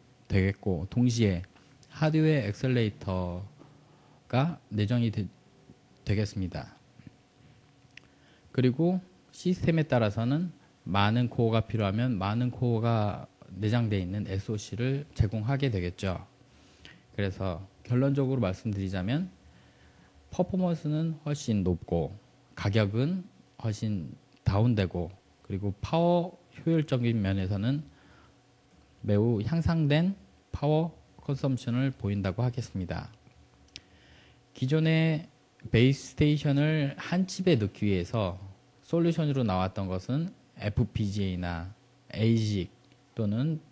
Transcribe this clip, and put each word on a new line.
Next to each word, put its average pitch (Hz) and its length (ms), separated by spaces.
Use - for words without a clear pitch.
되겠고 98 600
동시에 117 520
하드웨어 156 580
엑셀레이터가 98 960
내장이 110 420
되-, 101 160
되겠습니다. 98 720
그리고 156 480
시스템에 175 520
따라서는 123 680
많은 107 440
코어가 113 340
필요하면 110 560
많은 110 320
코어가 113 760
내장되어 104 480
있는 95 280
에스오씨를 113 880
제공하게 113 560
되겠죠. 90 560
그래서 95 500
결론적으로 135 560
말씀드리자면 98 920
퍼포먼스는 165 920
훨씬 120 380
높고 85 540
가격은 110 720
훨씬 104 520
다운되고 95 680
그리고 98 380
파워 170 580
효율적인 127 560
면에서는 98 640
매우 104 400
향상된 160 720
파워 156 480
컨섬션을 131 760
보인다고 101 500
하겠습니다. 98 720
기존의 160 760
베이스 127 400
스테이션을 151 840
한 185 300
칩에 185 300
넣기 104 300
위해서 95 600
솔루션으로 160 560
나왔던 95 420
것은 123 460
에프피지에이나 95 1160
에이직 107 600
또는 120 460